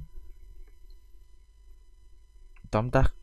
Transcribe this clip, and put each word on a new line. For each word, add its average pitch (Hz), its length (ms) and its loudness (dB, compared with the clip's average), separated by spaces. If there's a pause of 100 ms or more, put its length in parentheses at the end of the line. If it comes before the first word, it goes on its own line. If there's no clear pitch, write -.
(2750)
Tóm 113 200 2
tắt. 135 320 8